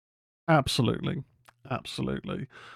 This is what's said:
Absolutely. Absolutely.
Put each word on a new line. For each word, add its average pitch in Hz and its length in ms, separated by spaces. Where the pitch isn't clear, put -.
Absolutely. 135 800
Absolutely. 131 800